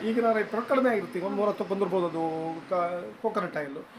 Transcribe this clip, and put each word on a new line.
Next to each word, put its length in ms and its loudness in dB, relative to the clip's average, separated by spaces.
ಈಗಿನ 300 4
ರೇಟ್ 360 0
ಕಡಿಮೆ 220 4
ಆಗಿರುತ್ತೆ, 280 0
ಈಗ 80 -2
ಒಂದು 100 -4
ನೂರ 120 2
ಹತ್ತಕ್ಕೆ 260 0
ಬಂದಿರ್ಬೋದು 320 2
ಅದು 480 -2
ಕ-, 520 -2
ಕೊಕೊನಟ್ 340 -2
ಆಯಿಲ್. 200 -6